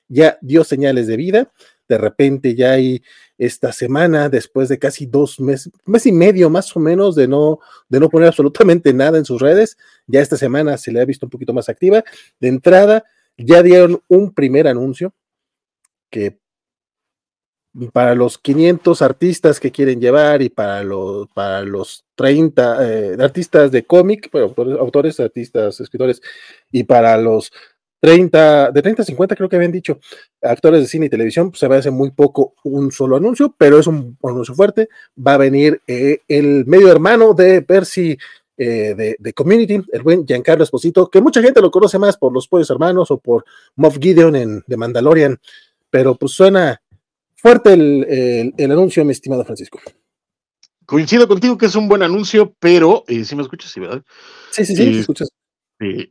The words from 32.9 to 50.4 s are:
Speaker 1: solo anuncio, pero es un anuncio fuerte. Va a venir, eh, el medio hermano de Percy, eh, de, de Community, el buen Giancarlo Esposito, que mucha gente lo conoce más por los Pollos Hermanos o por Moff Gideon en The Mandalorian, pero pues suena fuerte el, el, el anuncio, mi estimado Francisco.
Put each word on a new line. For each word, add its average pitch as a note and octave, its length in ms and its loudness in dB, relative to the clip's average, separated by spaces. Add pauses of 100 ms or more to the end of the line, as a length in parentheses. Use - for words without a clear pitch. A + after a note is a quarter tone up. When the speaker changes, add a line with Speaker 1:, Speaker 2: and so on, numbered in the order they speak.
Speaker 1:
solo C3 240 -2
anuncio, A#3 400 -2
pero D3 220 6
es D#3 80 2
un C#3 360 -8
anuncio B2 320 -8
fuerte. G3+ 360 0 (260)
Va C3+ 160 0
a C#3+ 60 2
venir, C#3 480 0
eh, C3 320 -4 (100)
el C#3+ 380 0
medio F#3 260 6
hermano G#3+ 400 4
de F#3 300 4
Percy, F3 560 -2 (400)
eh, A2+ 360 -6
de, G#2+ 240 -8
de A2 140 -14
Community, G3+ 480 0 (120)
el A#2 100 -8
buen D#3+ 240 0
Giancarlo D3 360 0
Esposito, E3 460 -2
que G3 140 2
mucha B3+ 180 2
gente B3 220 4
lo F3+ 80 4
conoce G3 280 0
más G3+ 200 0
por B2+ 160 -2
los B2+ 140 -6
Pollos E3+ 200 0
Hermanos E3 420 -2
o C#3+ 60 -2
por A#2 300 -4 (300)
Moff C#3+ 220 0
Gideon E3 380 4
en A2 320 -6
The B2+ 80 -8
Mandalorian, B2+ 640 0 (480)
pero B2+ 280 0
pues C#3 160 -8
suena F#3+ 500 2 (600)
fuerte A#3 300 6
el, C#3+ 320 2
el, B2 520 -4
el C#3 140 -2
anuncio, E3 340 0
mi C#3+ 80 -2
estimado C3+ 320 -8
Francisco. - 360 -16 (1080)